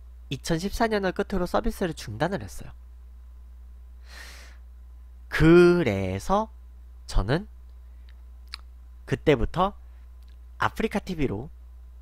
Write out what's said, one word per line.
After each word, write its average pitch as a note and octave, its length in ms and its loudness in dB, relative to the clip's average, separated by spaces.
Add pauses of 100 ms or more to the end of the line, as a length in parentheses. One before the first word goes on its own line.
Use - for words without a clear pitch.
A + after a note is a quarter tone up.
(300)
이천십사 E3+ 580 0
년을 G3+ 240 2
끝으로 F#3+ 340 0
서비스를 G#3 480 0
중단을 C#3+ 480 -2
했어요. - 300 -10 (2500)
그래서 E3 1200 8 (560)
저는 C3 400 2 (1600)
그때부터 D3+ 680 4 (840)
아프리카 G#3 400 0
티비로 D3 520 -2 (520)